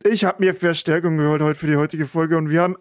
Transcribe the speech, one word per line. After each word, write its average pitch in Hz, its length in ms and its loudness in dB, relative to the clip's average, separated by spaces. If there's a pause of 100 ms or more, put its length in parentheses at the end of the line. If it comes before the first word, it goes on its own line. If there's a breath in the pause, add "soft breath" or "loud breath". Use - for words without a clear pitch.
ich 208 220 2
hab 185 160 -2
mir 185 120 2
Verstärkung 165 600 -2
geholt 151 260 0
heute 151 160 0
für 160 100 -6
die 151 100 2
heutige 151 300 -2
Folge 160 300 0
und 156 120 -2
wir 165 120 2
haben 180 200 0